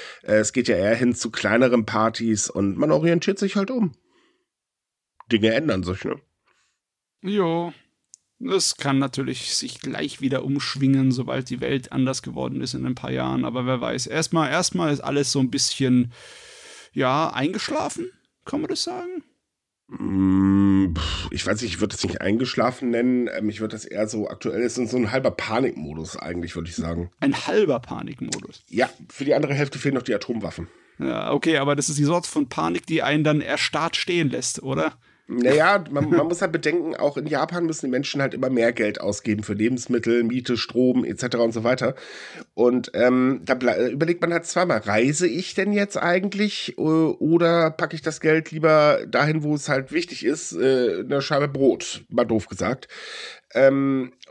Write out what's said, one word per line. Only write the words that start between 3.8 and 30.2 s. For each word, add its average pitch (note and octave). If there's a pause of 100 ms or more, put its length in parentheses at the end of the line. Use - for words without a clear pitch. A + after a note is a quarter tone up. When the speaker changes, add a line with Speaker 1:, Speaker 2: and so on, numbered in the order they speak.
Speaker 1:
Dinge A2
ändern A#2
sich, F2+
ne? - (1080)
Speaker 2:
Ja, E3+ (840)
es -
kann C3+
natürlich C3
sich -
gleich -
wieder C3
umschwingen, C3+
sobald B2+
die B2
Welt B2+
anders C3
geworden C3
ist B2
in B2+
ein B2+
paar B2+
Jahren. B2+
Aber B2
wer B2+
weiß. B2
Erstmal, D#3
erstmal E3+
ist C#3
alles C#3+
so C#3+
ein C3
bisschen, B2+ (800)
ja, C#3
eingeschlafen, C#4+ (340)
kann D4
man D4+
das D4+
sagen? F4+ (640)
Speaker 1:
Mm, F#2+
pff, -
ich -
weiß G#2+
nicht, G#2
ich -
würd G2+
das -
nicht -
eingeschlafen B2
nennen. A#2+
Ähm, G#2
ich G2+
würd A2
das A2
eher G#2+
so, G#2+
aktuell -
ist A#2
so B2
ein A2+
halber C3
Panikmodus D#2+
eigentlich, F2
würd E2
ich E2+
sagen. E2+
Speaker 2:
Ein -
halber D#3+
Panikmodus? -
Speaker 1:
Ja, A#2 (200)
für -
die C#3+
andere C#3+
Hälfte C#3
fehlen C#3
noch A#2
die A#2
Atomwaffen. G2 (320)